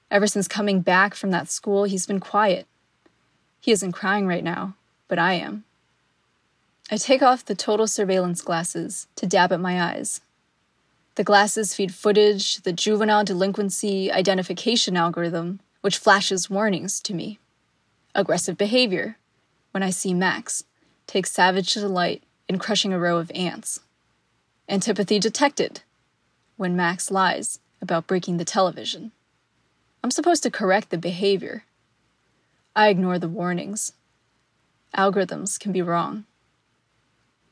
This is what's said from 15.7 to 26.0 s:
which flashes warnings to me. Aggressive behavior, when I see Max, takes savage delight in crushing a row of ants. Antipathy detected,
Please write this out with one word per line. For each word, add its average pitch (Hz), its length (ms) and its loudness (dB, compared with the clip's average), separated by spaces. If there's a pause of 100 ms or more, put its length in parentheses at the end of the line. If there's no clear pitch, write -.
which 202 160 -2
flashes 190 520 2
warnings 196 520 -2
to - 120 -8
me. 208 260 -8 (760)
Aggressive 175 420 0
behavior, 214 600 0 (540)
when 190 120 -4
I 190 60 0
see 185 240 -2
Max, 185 500 -2 (420)
takes - 260 -2
savage 185 420 2
delight 185 500 -2 (240)
in 185 120 -2
crushing 196 340 0
a 180 60 0
row 175 180 2
of 170 140 -4
ants. - 500 -6 (880)
Antipathy 202 500 0
detected, - 640 0 (760)